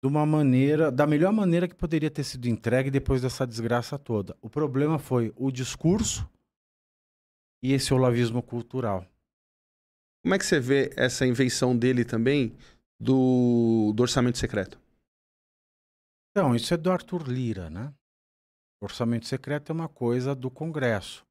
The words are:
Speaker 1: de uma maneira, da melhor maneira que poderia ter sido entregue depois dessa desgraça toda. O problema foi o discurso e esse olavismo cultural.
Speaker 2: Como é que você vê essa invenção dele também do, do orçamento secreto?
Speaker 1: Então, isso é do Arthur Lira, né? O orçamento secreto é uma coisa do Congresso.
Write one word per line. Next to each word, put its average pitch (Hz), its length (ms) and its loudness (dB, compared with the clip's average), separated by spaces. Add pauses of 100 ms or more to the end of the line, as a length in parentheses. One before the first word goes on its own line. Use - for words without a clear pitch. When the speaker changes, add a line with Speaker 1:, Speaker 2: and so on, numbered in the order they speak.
Speaker 1:
de 131 40 0
uma 151 160 0
maneira, 151 680 4
da 143 160 2
melhor 156 260 2
maneira 180 340 2
que 180 60 -10
poderia 156 380 -2
ter 151 120 -6
sido 123 240 -6
entregue 123 440 0
depois 135 320 0
dessa 127 240 -2
desgraça 117 500 -2
toda. 104 420 -4
O - 80 -16
problema 147 520 0
foi 120 360 -2
o 135 140 -4
discurso 160 800 -2 (1300)
e 131 100 0
esse 135 180 0
olavismo 120 520 2
cultural. 117 600 -6 (1200)
Speaker 2:
Como 180 120 2
é - 20 0
que 190 80 -2
você 160 140 2
vê 131 360 2
essa 123 300 0
invenção 127 500 2
dele 123 300 2
também 123 500 0 (460)
do, 120 920 4
do 120 80 2
orçamento 123 340 0
secreto? - 420 -4 (1500)
Speaker 1:
Então, 151 260 2
isso 117 160 -2
é 170 60 0
do 165 140 -2
Arthur 175 360 -4
Lira, 117 440 -4
né? 113 200 -10 (880)
O 101 60 -10
orçamento 117 400 -4
secreto 143 460 -6
é - 20 -4
uma 160 160 -6
coisa 127 460 -2
do 127 160 -8
Congresso. 135 800 -4